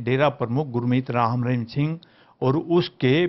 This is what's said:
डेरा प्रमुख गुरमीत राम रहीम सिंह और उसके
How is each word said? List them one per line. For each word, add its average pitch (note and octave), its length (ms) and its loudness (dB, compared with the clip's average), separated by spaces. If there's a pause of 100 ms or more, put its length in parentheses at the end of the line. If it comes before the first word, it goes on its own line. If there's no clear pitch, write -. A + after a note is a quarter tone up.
डेरा C3 320 2
प्रमुख B2+ 320 -2
गुरमीत B2 440 0
राम A#2+ 320 0
रहीम A#2+ 220 -2
सिंह D#3 340 -4 (420)
और C3+ 160 2
उसके E3 720 2